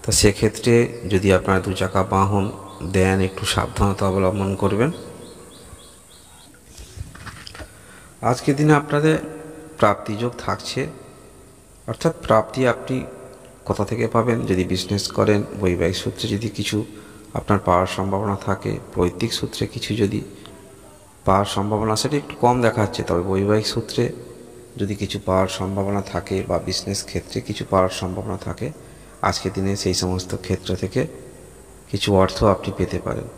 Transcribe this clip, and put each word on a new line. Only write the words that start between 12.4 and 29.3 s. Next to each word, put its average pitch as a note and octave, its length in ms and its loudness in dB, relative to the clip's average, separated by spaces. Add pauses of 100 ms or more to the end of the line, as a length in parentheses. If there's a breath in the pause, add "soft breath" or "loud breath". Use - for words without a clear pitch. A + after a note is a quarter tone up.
আপনি B2+ 360 -2 (600)
কোথা G2+ 200 0
থেকে A2+ 240 -2
পাবেন? A#2 380 2
যদি F#2 180 2
বিজনেস F#2+ 440 -2
করেন, G#2 340 4 (180)
বৈবাহিক F2+ 360 2
সূত্রে - 320 -6
যদি G#2+ 200 -2
কিছু G#2 360 -4 (500 loud breath)
আপনার - 240 2
পাওয়ার F#2 280 4
সম্ভাবনা G2 500 -2
থাকে, G#2 420 -4 (160)
পৈতৃক F2+ 380 0
সূত্রে - 340 -4
কিছু - 280 -6
যদি G#2 260 0 (1040 loud breath)
পাওয়ার F#2+ 200 6
সম্ভাবনা, G#2+ 520 0
সেটা D3 200 -2
একটু - 240 -4
কম B2 220 4
দেখাচ্ছে, A2 400 2
তবে F2 200 0
বৈবাহিক G2 440 2
সূত্রে - 460 -2 (640)
যদি G2+ 180 -2
কিছু G2+ 320 -4
পাওয়ার F#2+ 220 4
সম্ভাবনা G2 540 -2
থাকে F#2+ 460 -4
বা F2 100 0
business F#2+ 460 -4
ক্ষেত্রে - 360 -6
কিছু - 300 -8
পাওয়ার F#2 180 4
সম্ভাবনা F#2 480 -6
থাকে, - 340 -8 (520 loud breath)
আজকের F#2 300 -2